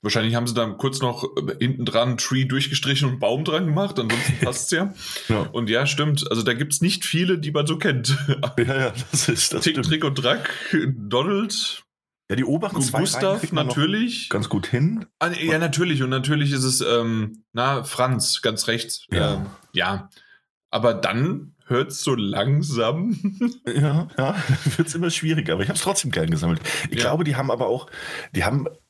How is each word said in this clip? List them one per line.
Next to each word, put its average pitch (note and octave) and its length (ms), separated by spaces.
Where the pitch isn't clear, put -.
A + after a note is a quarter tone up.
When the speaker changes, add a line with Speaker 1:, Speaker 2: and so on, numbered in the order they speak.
Speaker 1:
Wahrscheinlich A2+ 320
haben A#2+ 120
sie A#2 80
da A#2 120
kurz C3 340
noch, B2 240
äh, - 340
hinten B2+ 260
dran A#2+ 340
Tree C3 260
durchgestrichen C3+ 640
und C3 100
Baum G#2+ 260
dran E3+ 220
gemacht. F#3+ 320
Ansonsten A#2+ 400
Speaker 2:
<laughs> - 60
Speaker 1:
passt's B2+ 260
ja. F#3+ 220
Speaker 2:
Ja. G#3+ 120
Speaker 1:
Und A#2 180
ja, B2 160
stimmt. C#3+ 440
Also A2+ 120
da A#2+ 100
gibt's D3 280
nicht F3+ 240
viele, F3 340
die D3+ 120
man D3+ 160
so D#3+ 120
kennt. C3 440
<laughs> C#3+ 360
Speaker 2:
Ja, B2+ 200
ja, B2+ 140
das - 180
ist, - 260
das - 100
Speaker 1:
Tick, D#3+ 80
Speaker 2:
stimmt. C#3 140
Speaker 1:
Trick D#3 180
und C#3 120
Track, C#3 340
Donald. C#3 960
Speaker 2:
Ja, G#2 60
die C3 80
oberen E3 320
Speaker 1:
Gu-, - 60
Speaker 2:
zwei B2 180
Speaker 1:
Gustav, F#3 220
Speaker 2:
Reihen - 80
kriegt E3 120
man D3+ 140
noch B2 100
Speaker 1:
natürlich. G#3 520
Speaker 2:
ganz G2+ 200
gut G2 180
hin. F3+ 400
Speaker 1:
Ah, E3 120
nee, E3 160
ja, D#3 120
natürlich. D#3+ 440
Und B2+ 80
natürlich C#3+ 420
ist C3 120
es, B2+ 180
ähm, A2+ 680
na, C3 320
Franz, - 580
ganz A2 260
rechts. - 420
Speaker 2:
Ja. F#2+ 240
Speaker 1:
Ähm, G2 120
ja. F#2+ 360
Aber A#2 180
dann A2 640
hört's C3 360
so C#3 120
langsam B2 1000
<laughs> - 40
Speaker 2:
Ja, D3 420
ja, C#3 180
<laughs> - 200
wird's E3 180
immer E3+ 160
schwieriger, D#3+ 440
aber F#2+ 80
ich G2 60
hab's - 140
trotzdem - 280
gern E2 200
gesammelt. E2 300
Ich - 80
Speaker 1:
Ja. A#2+ 60
Speaker 2:
glaube, D#3 200
die C#3+ 120
haben C3+ 140
aber A#2 180
auch, B2 200
die E2+ 100
haben C3+ 220